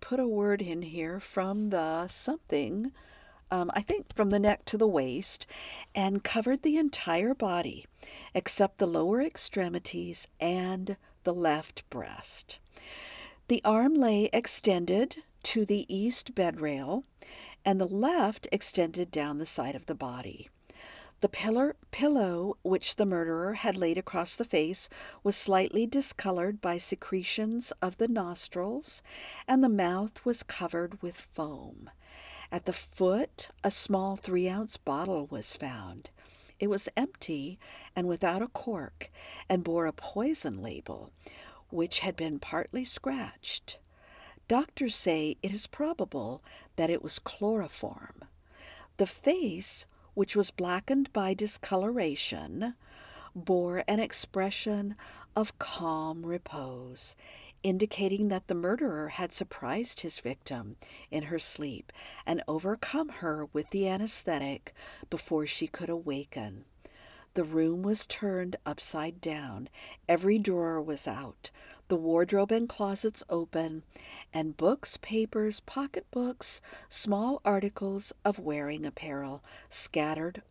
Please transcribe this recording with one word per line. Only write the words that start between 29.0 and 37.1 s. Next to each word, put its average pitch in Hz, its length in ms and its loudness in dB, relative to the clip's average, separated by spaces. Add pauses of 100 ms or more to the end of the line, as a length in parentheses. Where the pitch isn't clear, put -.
and 262 160 8
the 247 60 8
mouth 196 560 2
was 240 160 0
covered 175 580 -4
with - 320 -10
foam. - 560 -8 (640)
At 175 140 -4
the 180 80 0
foot, - 760 2 (160)
a 196 60 4
small 196 460 0
three-ounce 185 600 0
bottle 151 540 -2
was 113 260 -4
found. 104 540 -6 (500)
It 202 80 2
was 202 260 0
empty 180 640 -2 (380)